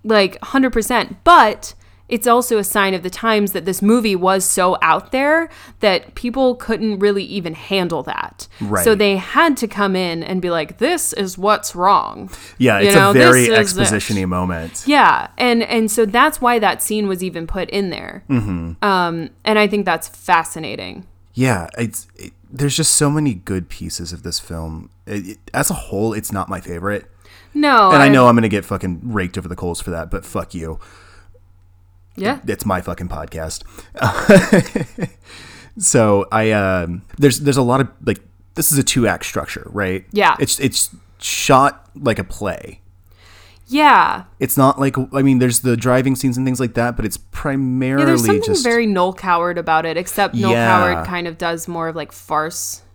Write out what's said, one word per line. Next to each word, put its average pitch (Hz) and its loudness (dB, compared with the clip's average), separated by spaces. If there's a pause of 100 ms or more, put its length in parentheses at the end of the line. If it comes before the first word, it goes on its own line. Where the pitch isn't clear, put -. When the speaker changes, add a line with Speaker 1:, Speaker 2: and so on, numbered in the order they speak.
Speaker 1:
Like, 208 2
hundred 262 0
percent. 220 -2
But 269 6 (340)
it's 233 -2
also 240 2
a 202 0
sign 196 0
of 175 -6
the 180 -6
times 208 0
that 165 -6
this 185 -2
movie 214 4
was 185 2
so 185 0
out 160 2
there 302 0 (300)
that 190 0
people 247 0
couldn't 214 -4
really 202 0
even 170 -8
handle 170 -4
that. - -10 (140)
Speaker 2:
Right. - -2
Speaker 1:
So 220 4
they 196 2
had 285 0
to 220 -4
come 196 -2
in 170 -4
and 185 -4
be 175 -4
like, 165 -4
"This 320 -2
is 185 -6
what's 196 0
wrong." 180 0 (260)
Speaker 2:
Yeah, 110 4
Speaker 1:
You 101 6
Speaker 2:
it's 101 6
Speaker 1:
know, 196 4
Speaker 2:
a - 4
very 127 8
Speaker 1:
"This 117 4
is - -
it." 110 4
Speaker 2:
exposition-y 98 0
moment. 90 -4
Speaker 1:
Yeah, 262 4
and, 240 2
and 220 0
so 226 2
that's 247 2
why 240 2
that 196 0
scene 214 -2
was 185 -4
even 165 -8
put 185 -6
in 196 -4
there. - -12
Speaker 2:
Mm-hmm. 90 -2
Speaker 1:
Um, 175 0 (160)
and 214 2
I 208 4
think 202 -2
that's 170 -2
fascinating. 160 -4 (300)
Speaker 2:
Yeah, 120 0
it's, 117 -6 (100)
it, - -18 (180)
there's 135 -2
just 160 0
so 147 2
many 147 0
good 92 -8
pieces 85 -12
of 78 -16
this 85 -8
film. 80 -10 (160)
It, 101 -10
it, 107 -16 (140)
as 147 -2
a 175 -4
whole, 107 -4
it's 107 -8
not 95 -6
my 92 -10
favorite. 92 -8 (480)
Speaker 1:
No, 262 4
Speaker 2:
And 147 8
I 139 8
Speaker 1:
I - 8
Speaker 2:
know 127 8
I'm 117 8
gonna 113 4
get 98 -2
fucking 92 -6 (120)
raked 92 -4
over 87 -8
the 85 -10
coals 87 -6
for 95 -8
that, 82 -8
but 92 -6
fuck - -10
you. 80 -10 (1400)
Speaker 1:
Yeah. 226 -4
Speaker 2:
It's - -6
my 92 0
fucking 87 -8
podcast. 80 -10 (320)
<laughs> - 2 (640)
So 107 4
I, 110 2
um, 92 0 (160)
there's, 139 4
there's 143 0
a 139 2
lot 127 2
of, 127 0 (160)
like, 107 -2 (380)
this 160 0
is 139 2
a 131 2
two-act - 0
structure, - -8
right? 95 -4
Speaker 1:
Yeah. 196 4
Speaker 2:
It's, - -2
it's - -2 (280)
shot - 0
like 117 -2
a 98 -6
play. - -10 (880)
Speaker 1:
Yeah. 247 2 (160)
Speaker 2:
It's 127 -2
not 135 4
like, 135 -2 (160)
I 135 0
mean, 135 4
there's 123 2
the 123 0
driving 127 0
scenes 127 -2
and 131 -2
things 127 -2
like 120 -4
that, 120 -2
but 110 -4
it's - -6 (140)
primarily 135 -2
Speaker 1:
Yeah, 139 4
there's 131 2
something - 2
Speaker 2:
just 330 -2
Speaker 1:
very 233 2
Noel 185 0
Coward 175 -2
about 165 0
it, 160 -4
except 185 -2
Noel 117 0
Speaker 2:
Yeah. 117 2 (280)
Speaker 1:
Coward - -6
kind 175 -6
of 165 -12
does 170 -6
more 165 -6
of, 160 -6
like, 151 -8
farce. - -6 (120)